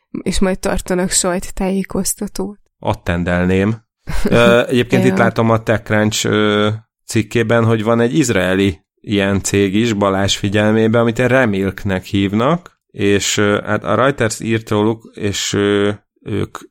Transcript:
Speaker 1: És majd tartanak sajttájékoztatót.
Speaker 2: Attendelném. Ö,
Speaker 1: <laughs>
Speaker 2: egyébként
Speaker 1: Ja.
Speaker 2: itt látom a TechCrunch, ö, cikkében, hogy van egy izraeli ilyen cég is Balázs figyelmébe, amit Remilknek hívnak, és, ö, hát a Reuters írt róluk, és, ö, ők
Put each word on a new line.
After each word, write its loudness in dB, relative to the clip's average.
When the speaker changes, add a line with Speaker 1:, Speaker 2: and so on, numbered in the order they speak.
Speaker 1:
És -4
majd 0
tartanak -2
sajttájékoztatót. -4
Speaker 2:
Attendelném. 0
Ö, 6
Speaker 1:
<laughs> -6
Speaker 2:
egyébként 2
Speaker 1:
Ja. 4
Speaker 2:
itt 2
látom 2
a 2
TechCrunch, 0
ö, 0
cikkében, 0
hogy 2
van 2
egy 0
izraeli 2
ilyen 0
cég 0
is 0
Balázs 0
figyelmébe, 2
amit 0
Remilknek 0
hívnak, -2
és, -2
ö, 0
hát -4
a -2
Reuters 0
írt -4
róluk, -2
és, -4
ö, 2
ők -6